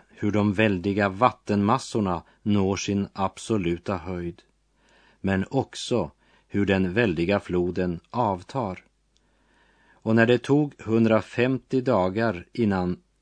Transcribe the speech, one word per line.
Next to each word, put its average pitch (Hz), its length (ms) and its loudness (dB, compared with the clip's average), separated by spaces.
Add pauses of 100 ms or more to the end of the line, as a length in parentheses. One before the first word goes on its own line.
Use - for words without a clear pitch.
hur - 220 -4
de 104 220 2
väldiga 101 560 0
vattenmassorna 101 1120 0 (200)
når 98 340 2
sin 98 360 -4
absoluta 95 840 -4
höjd, 87 460 -10 (800)
men 95 300 2
också 117 600 -2 (380)
hur 101 180 0
den 92 280 2
väldiga 98 460 2
floden 90 600 -2 (100)
avtar. 101 760 -4 (1080)
Och 110 240 0
när 113 100 6
det 120 120 4
tog 143 400 0
hundrafemtio 113 1000 0
dagar 104 720 0
innan 92 460 0 (240)